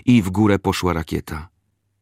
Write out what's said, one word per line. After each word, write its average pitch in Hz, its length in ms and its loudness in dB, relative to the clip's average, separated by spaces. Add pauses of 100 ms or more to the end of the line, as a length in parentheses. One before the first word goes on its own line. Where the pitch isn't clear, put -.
i 123 160 4
w 92 80 -2
górę 101 300 2
poszła 90 340 -2
rakieta. 80 560 -8 (520)